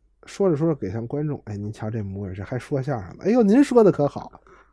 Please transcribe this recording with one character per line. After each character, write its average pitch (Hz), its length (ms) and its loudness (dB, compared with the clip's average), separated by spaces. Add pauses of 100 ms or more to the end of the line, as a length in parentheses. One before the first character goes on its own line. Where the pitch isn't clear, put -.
(260)
说 196 240 0
着 156 60 2
说 160 120 0
着 160 60 0
给 101 160 -6
向 113 160 -6
观 147 200 -4
众 143 200 -6
，“哎， 104 100 -8
您 104 160 -6
瞧 107 180 -8
这 110 120 -4
模 101 240 -8
样， 92 80 -10
这 98 100 -8
还 127 140 -6
说 135 240 -4
相 127 220 -6
声 85 120 -16
呢。 - 80 -10
哎 185 60 2
呦， 240 120 6
您 214 200 6
说 247 200 6
的 196 80 6
可 147 160 2
好。” - 340 -10 (320)